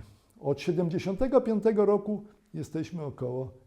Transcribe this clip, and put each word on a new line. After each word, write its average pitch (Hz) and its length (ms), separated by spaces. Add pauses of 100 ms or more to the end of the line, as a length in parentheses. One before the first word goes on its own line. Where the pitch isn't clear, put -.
(400)
Od 143 220
siedemdziesiątego 185 800
piątego 214 440
roku 202 400 (280)
jesteśmy 160 500
około 127 480 (160)